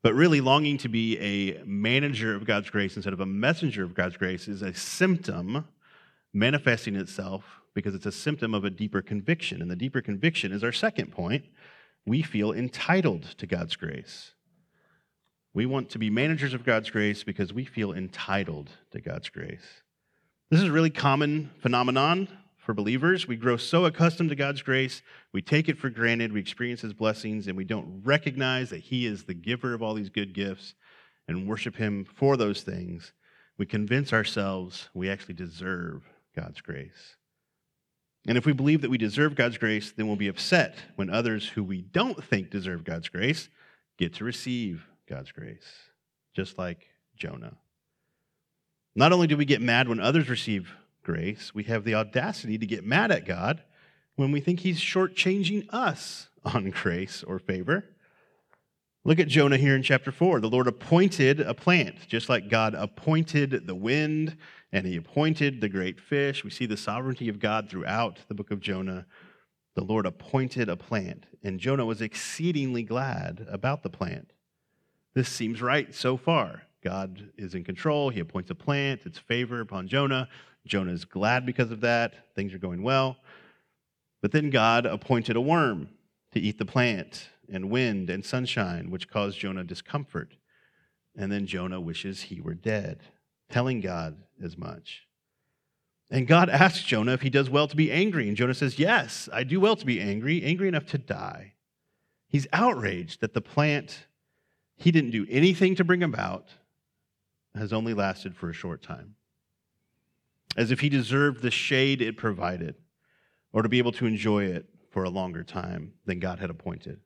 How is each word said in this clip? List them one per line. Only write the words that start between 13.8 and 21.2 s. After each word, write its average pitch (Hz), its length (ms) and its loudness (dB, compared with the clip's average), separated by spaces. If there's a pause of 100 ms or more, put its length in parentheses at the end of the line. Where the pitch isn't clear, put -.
We 107 100 0
want 127 260 -2
to - 80 -10
be 110 120 0
managers 135 440 2
of 120 100 -8
God's 110 260 2
grace 104 320 0
because 95 300 -4
we 123 120 -4
feel 104 280 -4
entitled 90 800 -4 (200)
to - 100 -12
God's - 280 -10
grace. - 540 -16 (680)
This 160 100 6
is 196 80 4
a 147 40 2
really 160 180 6
common 147 600 2 (100)